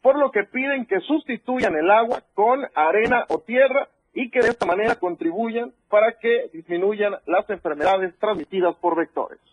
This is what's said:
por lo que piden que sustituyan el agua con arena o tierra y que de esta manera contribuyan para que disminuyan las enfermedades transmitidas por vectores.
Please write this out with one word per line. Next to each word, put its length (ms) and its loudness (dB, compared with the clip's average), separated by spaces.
por 160 4
lo 140 2
que 140 0
piden 420 -4
que 140 0
sustituyan 720 -4
el 160 2
agua 320 2
con 400 2
arena 560 2
o 80 -2
tierra 500 2
y 160 -6
que 80 0
de 100 4
esta 160 -2
manera 300 0
contribuyan 760 -4
para 240 4
que 380 -2
disminuyan 680 -2
las 240 0
enfermedades 640 -2
transmitidas 600 -2
por 200 0
vectores. 420 -6